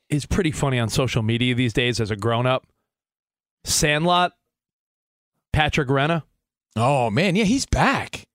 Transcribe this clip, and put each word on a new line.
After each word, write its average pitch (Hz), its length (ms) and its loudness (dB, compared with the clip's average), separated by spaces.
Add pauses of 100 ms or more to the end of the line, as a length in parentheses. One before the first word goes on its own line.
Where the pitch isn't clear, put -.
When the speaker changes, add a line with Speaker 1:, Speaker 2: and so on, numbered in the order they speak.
Speaker 1:
is 147 160 -2
pretty 175 260 2
funny 131 280 -2
on 117 100 0
social 123 340 0
media 117 320 0
these 120 200 0
days 120 260 0
as 104 100 -2
a 110 60 -4
grown-up. 117 500 -2 (1000)
Sandlot, 175 680 0 (1200)
Patrick 151 360 0
Renna. 143 340 0 (540)
Speaker 2:
Oh, 120 340 2
man, 165 260 0
yeah, 226 80 2
he's 254 220 0
back. - 560 -2 (120)